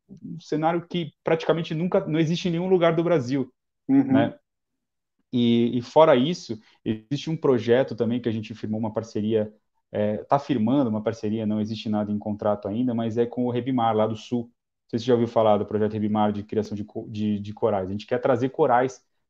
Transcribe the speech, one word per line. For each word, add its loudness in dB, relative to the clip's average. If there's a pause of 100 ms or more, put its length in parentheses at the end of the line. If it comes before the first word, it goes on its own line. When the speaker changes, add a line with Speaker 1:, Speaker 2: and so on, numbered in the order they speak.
Speaker 1:
um -14
cenário -2
que -6 (120)
praticamente 0
nunca, 0
não -2
existe 0
em 0
nenhum -2
lugar 4
do 0
Brasil", 0 (360)
Speaker 2:
Uhum. 4
Speaker 1:
né? 2 (920)
E, 2
e -4
fora 6
isso, -2 (260)
existe -6
um -4
projeto 2
também -2
que -2
a -2
gente -6
firmou -6
uma -4
parceria, -2 (400)
é, -2
tá 2
firmando 0
uma -4
parceria, -4
não -2
existe -6
nada -2
em -4
contrato -4
ainda, -2
mas -4
é 2
com -4
o -2
Rebimar, 0
lá 2
do -4
Sul. -6
Não -20 (400)
sei -4
se -6
você -6
já 6
ouviu 2
falar 4
do -2
projeto -2
Rebimar 0
de -6
criação -4
de -8
co-, -14
de, -2
de -10
corais. -2
A -6
gente -8
quer -2
trazer 0
corais 0 (260)